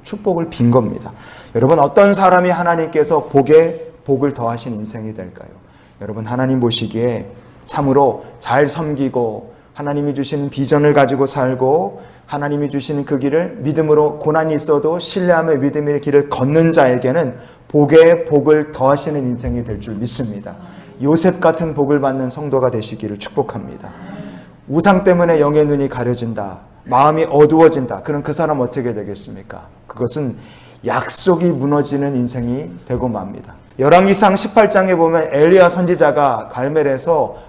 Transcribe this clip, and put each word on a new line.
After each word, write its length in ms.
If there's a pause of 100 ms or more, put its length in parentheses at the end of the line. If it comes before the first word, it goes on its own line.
축복을 460
빈 200
겁니다. 440 (420)
여러분, 240
어떤 340
사람이 360
하나님께서 760
복에 640 (140)
복을 280
더하신 420
인생이 380
될까요? 360 (520)
여러분, 240
하나님 340
보시기에 680 (380)
참으로 580 (160)
잘 280
섬기고 880 (200)
하나님이 400
주신 360
비전을 440
가지고 320
살고 760 (240)
하나님이 440
주신 360
그 120
길을 440
믿음으로, 580
고난이 340
있어도 460
신뢰하며 560
믿음의 460
길을 280
걷는 420
자에게는 640 (320)
복에 580
복을 480
더하시는 460
인생이 440
될 160
줄 160
믿습니다. 640 (440)
요셉 380
같은 340
복을 280
받는 280
성도가 420
되시기를 480
축복합니다. 760 (720)
우상 380
때문에 340
영의 260
눈이 220
가려진다, 720 (240)
마음이 480
어두워진다. 720
그럼 200
그 120
사람 260
어떻게 340
되겠습니까? 720 (200)
그것은 480 (500)
약속이 600
무너지는 720
인생이 540 (160)
되고 220
맙니다. 480 (240)
열왕기상 560
십팔 340
장에 260
보면 360
엘리야 380
선지자가 840
갈멜에서 840 (140)